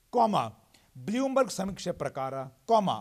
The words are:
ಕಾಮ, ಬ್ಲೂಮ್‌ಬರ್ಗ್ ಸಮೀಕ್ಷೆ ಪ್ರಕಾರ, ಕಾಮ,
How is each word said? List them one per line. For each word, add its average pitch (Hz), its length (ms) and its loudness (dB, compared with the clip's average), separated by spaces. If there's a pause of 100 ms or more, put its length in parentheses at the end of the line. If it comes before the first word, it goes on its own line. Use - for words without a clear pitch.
(120)
ಕಾಮ, 220 240 4 (640)
ಬ್ಲೂಮ್‌ಬರ್ಗ್ 254 520 0
ಸಮೀಕ್ಷೆ 190 420 -6
ಪ್ರಕಾರ, 135 500 -6
ಕಾಮ, 185 480 2 (100)